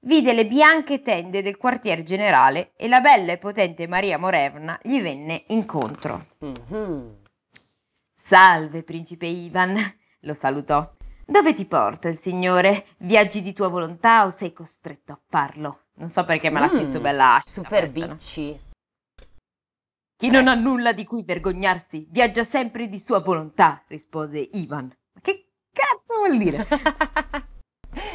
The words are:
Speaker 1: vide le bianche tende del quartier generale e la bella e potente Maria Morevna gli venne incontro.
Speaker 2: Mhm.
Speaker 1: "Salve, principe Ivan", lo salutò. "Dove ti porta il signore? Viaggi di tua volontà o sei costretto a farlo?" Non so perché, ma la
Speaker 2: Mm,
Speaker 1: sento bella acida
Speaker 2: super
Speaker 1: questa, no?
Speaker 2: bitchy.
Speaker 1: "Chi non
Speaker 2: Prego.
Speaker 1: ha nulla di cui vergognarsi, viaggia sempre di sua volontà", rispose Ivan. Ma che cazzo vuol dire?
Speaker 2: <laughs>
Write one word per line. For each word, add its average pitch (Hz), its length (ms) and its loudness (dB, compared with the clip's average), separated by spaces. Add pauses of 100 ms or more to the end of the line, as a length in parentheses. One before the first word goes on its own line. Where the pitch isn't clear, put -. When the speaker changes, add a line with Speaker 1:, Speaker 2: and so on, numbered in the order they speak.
Speaker 1:
vide 254 280 4
le 226 140 4
bianche 294 560 4
tende 185 400 -4
del 196 140 -6
quartier 208 460 -4
generale 160 760 2
e 226 120 -8
la 254 120 6
bella 233 320 4
e 180 60 -6
potente 190 480 -4
Maria 180 320 -2
Morevna 156 640 -2
gli 254 180 -2
venne 160 480 -8
incontro. 165 760 -4 (120)
Speaker 2:
Mhm. 131 840 -10 (920)
Speaker 1:
"Salve, 165 680 4
principe 165 440 -12
Ivan", 180 500 -4 (440)
lo 147 140 -10
salutò. 143 560 -4 (360)
"Dove 311 280 2
ti 196 120 -8
porta 123 420 -2
il 165 100 -6
signore? 185 680 0 (120)
Viaggi 208 440 2
di 190 100 -10
tua 190 160 -2
volontà 175 580 2
o 185 40 -4
sei 180 220 -10
costretto - 600 -20
a - 160 -20
farlo?" 147 520 -6 (160)
Non 165 140 -14
so 175 140 -2
perché, 160 260 -2
ma 147 100 0
la 143 60 4
Speaker 2:
Mm, 330 100 2
Speaker 1:
sento 156 240 -2
bella 135 360 4
acida - 160 -2
Speaker 2:
super 196 280 -4
Speaker 1:
questa, 165 260 -6
no? - 80 -
Speaker 2:
bitchy. 147 460 -12 (1600)
Speaker 1:
"Chi 240 140 -2
non 254 140 8
Speaker 2:
Prego. 262 60 6
Speaker 1:
ha 254 120 4
nulla 240 300 0
di 202 120 -6
cui 233 200 -10
vergognarsi, 180 840 -4
viaggia 233 340 0
sempre 233 440 -6
di 196 100 -12
sua 196 220 -2
volontà", 156 680 2
rispose 151 500 -10
Ivan. 147 480 -8
Ma - 340 -20
che - 320 -8 (200)
cazzo 508 540 -4
vuol 302 120 2
dire? 196 280 -2
Speaker 2:
<laughs> 302 840 -4 (640)